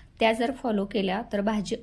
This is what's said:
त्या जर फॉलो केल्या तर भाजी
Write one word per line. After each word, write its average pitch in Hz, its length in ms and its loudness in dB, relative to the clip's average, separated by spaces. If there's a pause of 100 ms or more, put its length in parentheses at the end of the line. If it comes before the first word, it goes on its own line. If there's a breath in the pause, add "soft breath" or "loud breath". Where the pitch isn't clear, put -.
(200 loud breath)
त्या 226 120 6
जर 233 200 0
फॉलो 214 340 -2
केल्या 196 360 -2 (120)
तर 202 80 0
भाजी 214 420 0